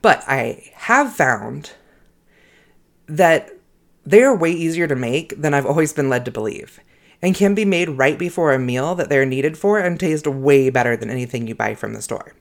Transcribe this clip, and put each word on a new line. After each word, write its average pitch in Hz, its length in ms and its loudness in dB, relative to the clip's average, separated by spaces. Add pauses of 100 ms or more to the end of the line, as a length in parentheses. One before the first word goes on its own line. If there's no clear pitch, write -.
But - 260 2
I 127 460 -4
have 262 420 0
found 127 560 -2 (1400)
that 160 440 2 (540)
they 202 180 8
are 269 120 4
way 165 160 0
easier 165 360 -2
to 143 80 0
make 127 460 -4
than 147 120 0
I've 139 120 0
always 156 280 0
been 139 160 -2
led 123 160 0
to 120 60 -6
believe, - 480 -8 (420)
and 180 140 0
can 202 200 2
be 214 100 0
made 175 240 0
right 135 280 0
before 165 360 0
a 131 60 2
meal 127 360 -2
that 175 140 -4
they're 135 160 4
needed 135 320 -2
for 208 220 0
and 175 200 -4
taste 156 280 -2
way 135 420 4
better 120 260 0
than 113 140 -10
anything 120 380 -8
you 110 80 -10
buy 107 200 -4
from 110 180 -10
the 107 80 -12
store. - 400 -10